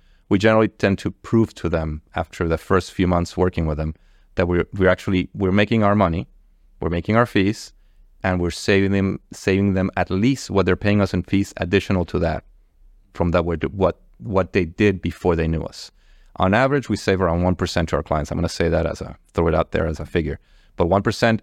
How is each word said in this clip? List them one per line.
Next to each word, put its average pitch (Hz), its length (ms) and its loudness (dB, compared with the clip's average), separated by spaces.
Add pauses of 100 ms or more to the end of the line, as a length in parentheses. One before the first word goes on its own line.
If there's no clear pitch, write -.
(280)
We 98 100 4
generally 110 300 4
tend 98 300 0
to 98 120 -6
prove - 440 0
to - 140 -6
them 78 340 -4 (120)
after 85 320 -4
the 82 120 0
first - 340 0
few 90 160 0
months 87 280 0
working 90 300 0
with 73 120 -4
them 78 160 -4 (420)
that 92 100 0
we're, 87 280 0
we're 95 140 2
actually, 92 460 0
we're 98 160 0
making 107 320 2
our 101 140 4
money, 92 320 0 (500)
we're - 100 -4
making 87 280 -2
our 120 100 4
fees, 104 460 -2 (500)
and 92 180 0
we're 87 100 -2
saving 98 420 2
them, 98 260 0 (140)
saving 98 420 0
them 95 220 0
at 92 120 -2
least 110 420 -2
what 95 160 2
they're 90 100 2
paying 104 240 0
us 98 120 0
in 87 120 -2
fees 98 320 -2
additional 92 480 0
to - 160 -4
that 82 240 -2 (680)
from 87 180 -2
that, 85 120 2
what, 82 280 -4
what, 92 280 0 (180)
what 95 340 -2
they 92 120 0
did 95 380 0
before 87 320 0
they 80 140 0
knew 80 140 -2
us. - 280 -14 (460)
On 95 180 2
average, 135 340 2
we 101 80 0
save 95 240 0
around 87 220 0
one 90 140 2
percent 87 320 -2
to - 80 -2
our 73 60 -2
clients. 76 280 -4
I'm 85 80 -6
gonna 85 100 0
say 85 200 -2
that 82 180 0
as - 140 -6
a, - 160 -14 (180)
throw 85 140 2
it 80 60 2
out 82 180 -2
there 82 140 -2
as 80 120 -6
a 76 80 -10
figure. 73 320 -4 (380)
But 87 100 0
one 95 160 2
percent 113 400 0